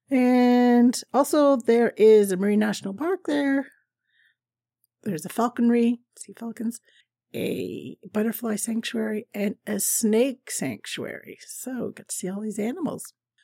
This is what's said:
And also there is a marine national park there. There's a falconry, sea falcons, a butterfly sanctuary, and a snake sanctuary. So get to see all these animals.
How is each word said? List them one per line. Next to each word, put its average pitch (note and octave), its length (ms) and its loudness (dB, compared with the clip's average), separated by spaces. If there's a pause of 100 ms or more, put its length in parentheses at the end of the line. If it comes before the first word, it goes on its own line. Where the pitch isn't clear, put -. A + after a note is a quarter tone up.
(120)
And B3 920 4 (100)
also C#4 440 4
there A#3 420 2
is G#3 340 8
a F#3 60 0
marine G#3 220 0
national G#3 340 -2
park E4+ 320 -4
there. C#4 440 -2 (1300)
There's F3+ 240 -6
a F3+ 40 -12
falconry, A#3 720 2 (140)
sea - 220 -20
falcons, A#3 420 -8 (540)
a - 640 -8 (160)
butterfly A3 420 -4
sanctuary, A3 800 -6
and G#3 220 -4 (100)
a G#3 140 -6
snake A3+ 720 0
sanctuary. - 960 -10
So - 480 -8
get - 140 -20
to - 60 -10
see F3+ 140 -8
all G3+ 120 -8
these G#3+ 180 -8
animals. B3 540 -6 (300)